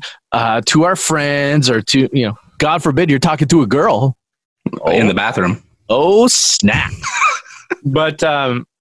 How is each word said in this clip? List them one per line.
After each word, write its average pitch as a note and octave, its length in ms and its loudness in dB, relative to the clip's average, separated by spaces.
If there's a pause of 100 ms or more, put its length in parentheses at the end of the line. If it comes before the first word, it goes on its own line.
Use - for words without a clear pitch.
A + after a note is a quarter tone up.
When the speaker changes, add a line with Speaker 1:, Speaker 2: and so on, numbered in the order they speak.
(340)
Speaker 1:
uh, A#2 320 0
to D#3+ 180 2
our F3+ 120 2
friends C#3+ 720 0
or A2+ 120 0
to, C3 300 0
you B2 160 0
know, G#2 100 -6 (200)
God D#3 260 -2
forbid D#3+ 260 0
you're C3+ 100 2
talking D#3 300 0
to E3+ 120 6
a A#2 60 2
girl. C3+ 500 0 (680)
Speaker 2:
In F#2+ 180 2
Speaker 1:
Oh. - 20 4
Speaker 2:
the F#2+ 60 0
bathroom. G2 500 -2 (260)
Speaker 1:
Oh, F#3 380 4
snap. - 680 0
<laughs> - 40 -16 (840)
But, D3+ 400 -2
um, C#3 420 -2 (160)